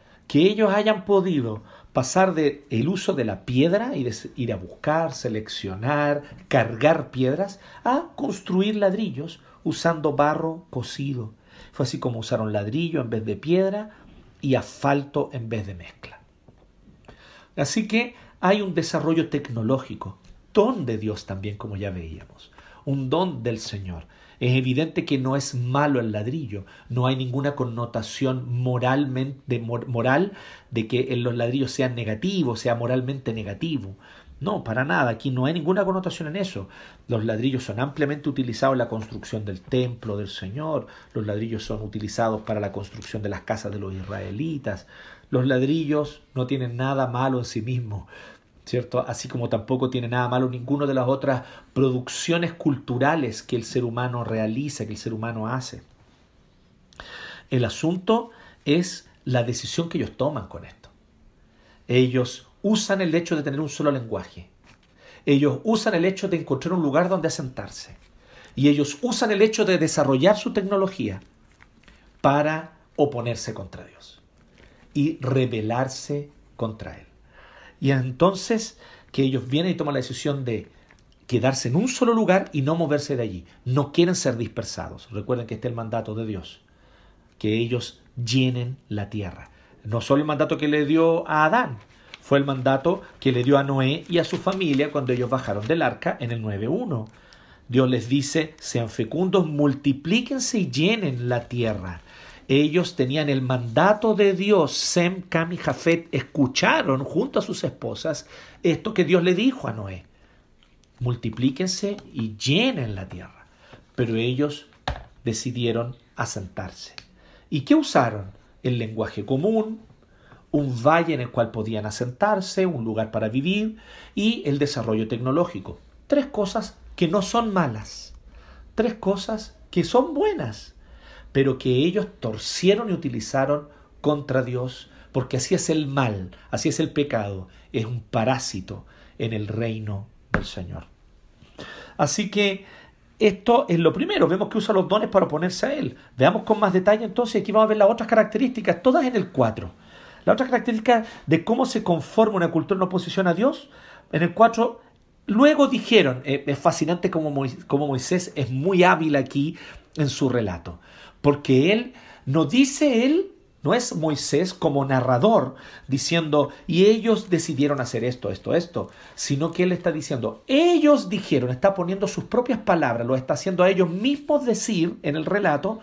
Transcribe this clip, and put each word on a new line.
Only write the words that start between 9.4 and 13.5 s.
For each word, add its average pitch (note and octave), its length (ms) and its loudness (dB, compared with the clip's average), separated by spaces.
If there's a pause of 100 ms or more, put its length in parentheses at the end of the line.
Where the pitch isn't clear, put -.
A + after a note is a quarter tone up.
usando D#3 500 0
barro D#3 560 0
cocido. B2 640 -6 (400)
Fue C#3+ 120 -2
así C3 140 -4
como A#2 220 -4
usaron A2 320 -2
ladrillo C#3 480 -2
en A#2+ 100 -4
vez A2 140 -2
de G#2+ 120 -4
piedra F#3+ 540 0 (500)